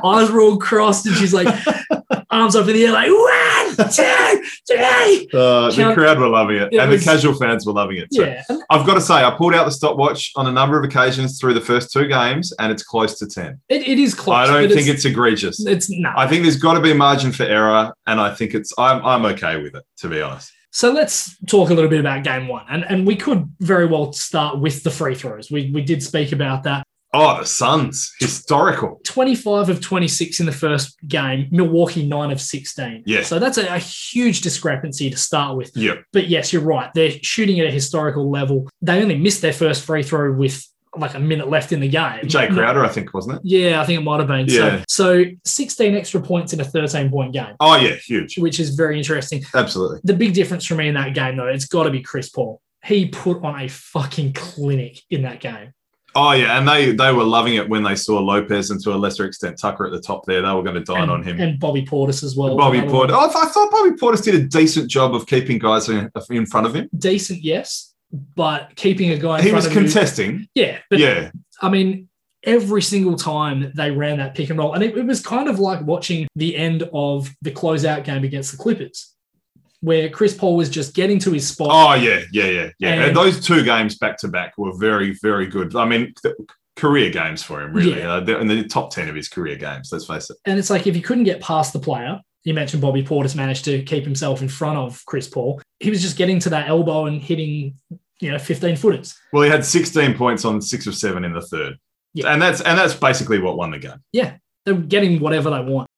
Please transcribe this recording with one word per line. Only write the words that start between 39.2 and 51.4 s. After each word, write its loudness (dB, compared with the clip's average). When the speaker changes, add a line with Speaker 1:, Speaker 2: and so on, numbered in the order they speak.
Speaker 1:
their 0
first 0
free -2
throw 0
with, -2
like, -6
a -10
minute -2
left 0
in -2
the -2
game. -2
Speaker 2:
Jay 4
Crowder, 2
I 2
think, -8
wasn't -6
it? -14
Speaker 1:
Yeah, 2
I 0
think 0
it -6
might 0
have 0
been. 0
Speaker 2:
Yeah. 2
Speaker 1:
So, 4
so 4
sixteen 0
extra -4
points -4
in 2
a -2
thirteen-point -2
game. -8
Speaker 2:
Oh, 8
yeah, 2
huge. -6
Speaker 1:
Which -2
is -4
very 0
interesting. -6
Speaker 2:
Absolutely. -2
Speaker 1:
The 4
big 2
difference 0
for -4
me -2
in -2
that -4
game, -4
though, -6